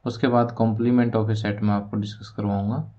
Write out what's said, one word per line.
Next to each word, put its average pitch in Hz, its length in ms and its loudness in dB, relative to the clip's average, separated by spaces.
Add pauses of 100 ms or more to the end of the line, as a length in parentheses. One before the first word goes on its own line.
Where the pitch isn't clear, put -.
उसके 127 240 0
बाद 120 340 2
complement 117 540 2
of 110 140 2
a 107 120 0
set 104 200 -2
मैं 104 120 2
आपको 101 220 -4
डिस्कस 104 320 -6
करवाऊँगा 104 720 -4